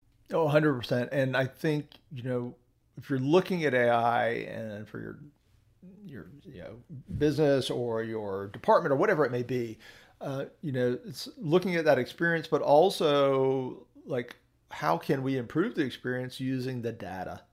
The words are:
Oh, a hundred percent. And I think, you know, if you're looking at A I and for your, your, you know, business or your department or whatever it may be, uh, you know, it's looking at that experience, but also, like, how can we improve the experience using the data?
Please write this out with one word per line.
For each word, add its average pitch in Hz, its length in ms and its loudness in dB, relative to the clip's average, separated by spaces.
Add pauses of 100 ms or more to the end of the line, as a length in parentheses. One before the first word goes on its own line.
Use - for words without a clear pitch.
(320)
Oh, 165 140 0
a - 20 0
hundred 151 260 4
percent. 123 380 -2
And 131 240 0
I 131 100 2
think, 151 460 -4 (200)
you 123 120 -10
know, 123 320 -4 (420)
if - 100 -14
you're 139 100 0
looking 170 460 2
at 135 100 2
A 120 140 4
I 117 400 2
and 110 600 -8
for 117 120 -14
your, 76 180 -12 (840)
your, 135 220 -16 (180)
you 95 180 -18
know, 98 120 -16 (420)
business 143 540 2
or 120 320 -2
your 104 460 -6
department 165 440 2
or - 40 4
whatever 170 280 4
it 123 80 0
may 123 100 -2
be, 117 360 -6 (420)
uh, 139 260 -6 (160)
you 147 100 -6
know, 127 340 0
it's - 220 -12 (100)
looking 175 380 2
at 165 80 0
that 143 140 6
experience, 165 500 -2
but 147 120 0
also, 139 1300 4 (180)
like, 123 320 -6 (340)
how 160 280 -2
can 143 240 -2
we 135 160 -2
improve 156 380 -2
the 170 60 0
experience 127 580 -6
using 131 420 -4
the 113 100 -4
data? 92 480 -10 (120)